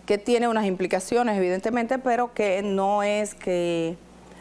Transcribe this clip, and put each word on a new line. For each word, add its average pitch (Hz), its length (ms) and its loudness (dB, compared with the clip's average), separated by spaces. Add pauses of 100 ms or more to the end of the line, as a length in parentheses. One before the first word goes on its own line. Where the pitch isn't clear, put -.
que 208 140 0
tiene 240 280 2
unas 220 180 2
implicaciones, 190 680 0
evidentemente, 226 640 0
pero 240 360 0
que 202 280 0
no 202 400 0
es 208 320 -2
que 175 640 -2 (440)